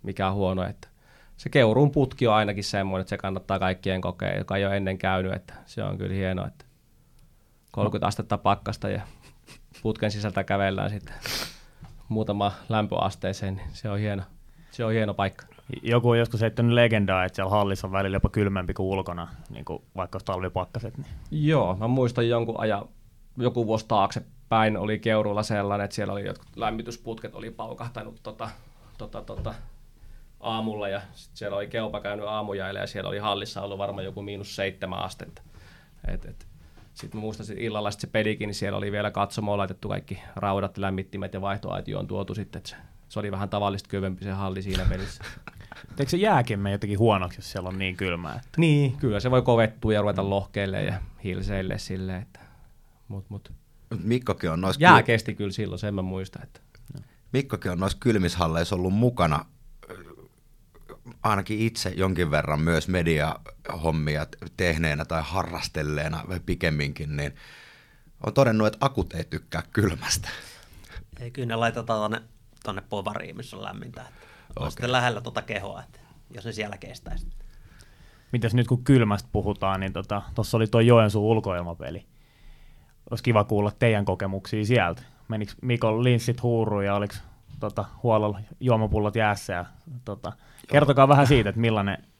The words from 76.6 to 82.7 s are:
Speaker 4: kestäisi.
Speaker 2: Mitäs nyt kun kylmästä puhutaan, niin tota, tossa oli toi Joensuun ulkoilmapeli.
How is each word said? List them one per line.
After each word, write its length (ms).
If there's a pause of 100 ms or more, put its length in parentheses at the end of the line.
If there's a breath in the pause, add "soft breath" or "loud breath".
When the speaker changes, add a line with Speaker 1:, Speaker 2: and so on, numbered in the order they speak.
Speaker 4:
kestäisi. 500 (1040 soft breath)
Speaker 2:
Mitäs 220
nyt 140
kun 160
kylmästä 480
puhutaan, 480
niin 140
tota, 280 (140)
tossa 220
oli 100
toi 200
Joensuun 500
ulkoilmapeli. 680 (1040 soft breath)